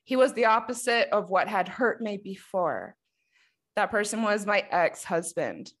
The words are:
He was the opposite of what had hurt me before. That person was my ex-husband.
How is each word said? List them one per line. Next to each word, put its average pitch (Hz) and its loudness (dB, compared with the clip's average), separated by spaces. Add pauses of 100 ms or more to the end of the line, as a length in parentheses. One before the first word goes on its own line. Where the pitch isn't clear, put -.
He 262 -2
was 262 6
the 233 2
opposite 233 2
of 196 0
what 185 2
had 190 0
hurt 233 0
me 208 -4
before. 180 -4 (800)
That 202 2
person 208 -2
was 208 0
my 202 2
ex-husband. 165 -2